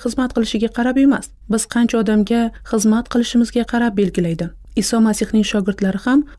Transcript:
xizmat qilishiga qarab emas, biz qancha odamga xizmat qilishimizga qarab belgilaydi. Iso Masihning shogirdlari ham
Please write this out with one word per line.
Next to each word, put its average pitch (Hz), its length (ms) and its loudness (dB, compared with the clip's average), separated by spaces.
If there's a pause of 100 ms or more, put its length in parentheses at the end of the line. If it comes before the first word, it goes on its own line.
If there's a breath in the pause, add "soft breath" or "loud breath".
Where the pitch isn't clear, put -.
xizmat 254 320 -2
qilishiga 226 420 -2
qarab 254 200 0
emas, 277 280 2 (240)
biz 220 160 0
qancha 240 320 0
odamga 214 440 2 (280 soft breath)
xizmat 220 400 2
qilishimizga 240 600 0
qarab 233 260 0
belgilaydi. 175 500 -2 (280)
Iso 220 260 0
Masihning 214 500 2
shogirdlari 196 540 -2
ham 262 140 4 (200 loud breath)